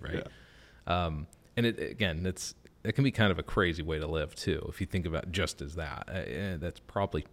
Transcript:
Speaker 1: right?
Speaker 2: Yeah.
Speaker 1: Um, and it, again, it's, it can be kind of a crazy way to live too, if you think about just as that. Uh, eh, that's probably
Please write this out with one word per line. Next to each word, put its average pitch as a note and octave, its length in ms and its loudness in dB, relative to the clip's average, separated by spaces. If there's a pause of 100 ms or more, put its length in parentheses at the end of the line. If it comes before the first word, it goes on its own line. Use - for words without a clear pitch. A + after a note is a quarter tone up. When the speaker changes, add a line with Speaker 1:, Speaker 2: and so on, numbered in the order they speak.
Speaker 1:
right? - 260 -4 (580)
Speaker 2:
Yeah. F2 200 2
Speaker 1:
Um, D#2 220 -2 (280)
and A#2+ 100 2
it, A2+ 140 0
again, F2+ 460 0
it's, - 280 -4 (300)
it A2 80 2
can C#3 140 4
be C3 60 6
kind G#2 200 6
of E2+ 80 2
a - 40 -2
crazy F2 400 4
way D#2 160 0
to D#2 80 -2
live D#2 280 0
too, - 320 0
if - 140 -8
you F#2+ 60 0
think F2+ 180 0
about E2 260 -2
just E2 300 0
as D2 140 -6
that. D#2 340 -4
Uh, F#2 80 -4
eh, F2 400 -4
that's E2 240 -6
probably F#2+ 500 0